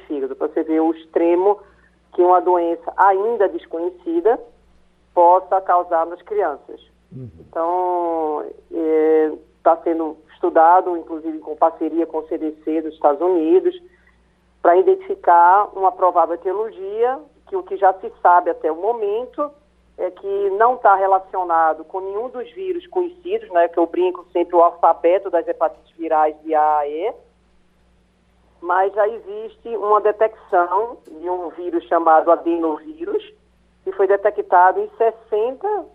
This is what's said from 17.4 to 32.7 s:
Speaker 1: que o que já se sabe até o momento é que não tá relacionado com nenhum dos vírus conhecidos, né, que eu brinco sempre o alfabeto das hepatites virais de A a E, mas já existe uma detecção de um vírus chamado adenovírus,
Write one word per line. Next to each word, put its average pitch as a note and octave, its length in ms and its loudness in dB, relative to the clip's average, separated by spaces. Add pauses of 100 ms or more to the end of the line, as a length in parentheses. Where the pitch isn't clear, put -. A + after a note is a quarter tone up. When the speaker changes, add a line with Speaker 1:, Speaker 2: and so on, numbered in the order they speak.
Speaker 1:
que - 80 -8
o F#4 80 -6
que G3 140 -10
já F#3+ 160 2
se - 180 -14 (100)
sabe F3 280 4
até D#3+ 220 -4
o D#3 40 -6
momento A3+ 720 -4 (480)
é F3+ 140 -6
que G3 400 -4
não A3+ 260 2
tá A3+ 180 2
relacionado F3+ 880 -2
com F#3+ 160 -10
nenhum G3+ 280 -8
dos B3 240 -12
vírus F3 340 -8
conhecidos, F3+ 600 -6
né, F3 180 2
que E3+ 120 -4
eu E3+ 80 2
brinco F3 440 -4
sempre F3 240 -2
o E3+ 60 6
alfabeto E3+ 680 2
das E3+ 160 -2
hepatites E3 500 -6
virais D#3 460 0
de D#3 100 -6
A D3+ 260 2
a D3 80 -4
E, E3+ 260 -6 (1500)
mas F#3+ 320 0
já G#3 140 0
existe G#3+ 600 -12
uma G#3 300 0
detecção G#3 960 0 (220)
de E4 100 -10
um F4+ 200 -6
vírus E3+ 380 -6
chamado E3 440 2
adenovírus, E3 920 -4 (600)